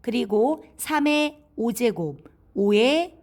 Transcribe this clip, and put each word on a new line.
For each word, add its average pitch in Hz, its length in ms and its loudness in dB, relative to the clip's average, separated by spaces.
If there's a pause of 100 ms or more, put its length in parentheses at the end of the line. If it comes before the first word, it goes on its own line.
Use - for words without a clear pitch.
그리고 233 600 0 (140)
삼의 302 680 -2 (120)
오 226 160 -2
제곱, 175 520 -4 (320)
오의 240 680 2